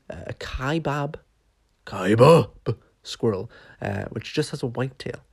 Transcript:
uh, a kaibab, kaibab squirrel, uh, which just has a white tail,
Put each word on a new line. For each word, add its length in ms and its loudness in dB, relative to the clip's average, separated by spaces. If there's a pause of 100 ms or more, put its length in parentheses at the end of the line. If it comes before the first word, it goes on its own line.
(100)
uh, 160 -12
a 80 -10
kaibab, 840 -4 (680)
kaibab 920 4 (260)
squirrel, 480 -4 (300)
uh, 300 -4
which 240 -10
just 160 -2
has 120 -10
a 40 -4
white 320 -6
tail, 220 -10 (120)